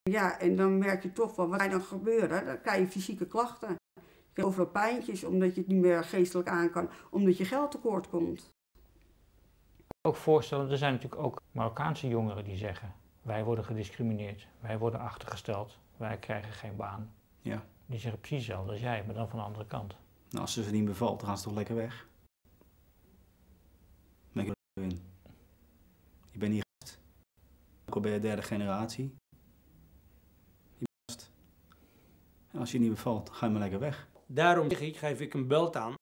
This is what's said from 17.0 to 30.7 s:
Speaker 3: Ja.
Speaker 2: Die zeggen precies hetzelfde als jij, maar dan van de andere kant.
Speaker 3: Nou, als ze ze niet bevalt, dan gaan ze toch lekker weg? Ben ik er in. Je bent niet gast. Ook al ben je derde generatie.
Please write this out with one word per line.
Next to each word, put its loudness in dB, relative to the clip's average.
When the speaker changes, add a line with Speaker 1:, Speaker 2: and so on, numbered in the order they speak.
Speaker 3:
Ja. -6
Speaker 2:
Die -6
zeggen -6
precies -6
hetzelfde -6
als -6
jij, -2
maar -6
dan -4
van -6
de -6
andere -8
kant. -8
Speaker 3:
Nou, -4
als -6
ze -2
ze -2
niet 4
bevalt, 0
dan -6
gaan -2
ze -10
toch -6
lekker -4
weg? -6
Ben -2
ik -4
er -6
in. -4
Je -14
bent 2
niet 0
gast. -18
Ook -8
al 0
ben 0
je 0
derde -2
generatie. -4